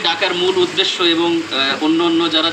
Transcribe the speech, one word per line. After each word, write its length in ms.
ডাকার 340
মূল 140
উদ্দেশ্য 320
এবং, 220
আহ, 480
অন্য 140
অন্য 120
যারা 180